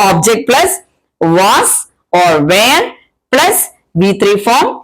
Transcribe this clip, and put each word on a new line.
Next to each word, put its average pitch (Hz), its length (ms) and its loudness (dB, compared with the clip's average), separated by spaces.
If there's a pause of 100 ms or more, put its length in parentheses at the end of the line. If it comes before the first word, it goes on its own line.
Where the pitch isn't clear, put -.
object 190 420 0
plus 330 220 0 (640)
was 220 320 2 (520)
or 175 120 2 (160)
were 233 320 2 (520)
plus 330 260 0 (420)
വി 196 80 2 (140)
ത്രീ 202 100 2 (140)
form 254 200 2 (180)